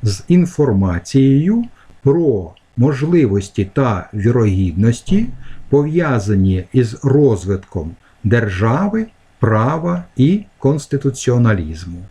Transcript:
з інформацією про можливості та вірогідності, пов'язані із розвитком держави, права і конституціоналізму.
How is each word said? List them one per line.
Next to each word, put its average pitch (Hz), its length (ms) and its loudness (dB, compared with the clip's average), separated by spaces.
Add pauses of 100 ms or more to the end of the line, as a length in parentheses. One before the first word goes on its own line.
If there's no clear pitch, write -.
з 104 260 -4
інформацією 139 1400 2 (380)
про 135 500 0 (240)
можливості 123 960 0
та 113 420 -2
вірогідності, 107 1120 0 (420)
пов'язані 110 1040 0
із 117 320 -2
розвитком 101 840 0 (340)
держави, 120 840 0 (320)
права 156 680 -2 (120)
і 180 280 2 (140)
конституціоналізму. 120 1400 -2 (120)